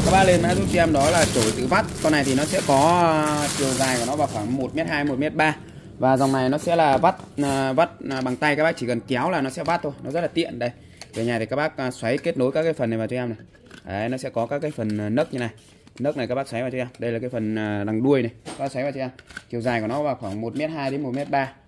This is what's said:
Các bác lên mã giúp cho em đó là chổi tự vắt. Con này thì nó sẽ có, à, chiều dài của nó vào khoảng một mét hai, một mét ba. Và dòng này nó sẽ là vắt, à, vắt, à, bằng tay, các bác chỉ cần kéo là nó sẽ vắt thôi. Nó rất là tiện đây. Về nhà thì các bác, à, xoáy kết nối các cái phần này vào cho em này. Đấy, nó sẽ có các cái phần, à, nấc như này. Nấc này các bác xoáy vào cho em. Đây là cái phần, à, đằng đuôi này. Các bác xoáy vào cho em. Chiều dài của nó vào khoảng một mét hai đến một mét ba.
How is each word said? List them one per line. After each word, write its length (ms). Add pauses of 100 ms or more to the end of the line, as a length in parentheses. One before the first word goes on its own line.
Các 80
bác 120
lên 180
mã 120
giúp 180
cho 100
em 100
đó 180
là 140 (100)
chổi 220
tự 100
vắt. 180 (180)
Con 100
này 120
thì 100
nó 100
sẽ 220
có, 340
à, 480 (100)
chiều 100
dài 300
của 80
nó 100
vào 100
khoảng 300
một 180
mét 120
hai, 180
một 140
mét 160
ba. 220 (420)
Và 180
dòng 160
này 160
nó 100
sẽ 180
là 200
vắt, 200 (260)
à, 300
vắt, 180 (200)
à, 100
bằng 160
tay, 200
các 60
bác 140
chỉ 100
cần 140
kéo 300
là 100
nó 100
sẽ 140
vắt 180
thôi. 100 (100)
Nó 80
rất 100
là 80
tiện 300
đây. 120 (440)
Về 100
nhà 140
thì 80
các 100
bác, 200
à, 140
xoáy 280
kết 180
nối 160
các 100
cái 100
phần 180
này 80
vào 80
cho 100
em 120
này. 100 (460)
Đấy, 240
nó 80
sẽ 140
có 160
các 120
cái 120
phần, 280
à, 100
nấc 240
như 60
này. 120 (480)
Nấc 180
này 100
các 80
bác 140
xoáy 140
vào 80
cho 80
em. 100 (100)
Đây 140
là 60
cái 120
phần, 280
à, 260
đằng 180
đuôi 200
này. 100 (140)
Các 120
bác 140
xoáy 100
vào 100
cho 80
em. 100 (400)
Chiều 100
dài 200
của 60
nó 160
vào 120
khoảng 260
một 160
mét 140
hai 200
đến 120
một 120
mét 160
ba. 220 (160)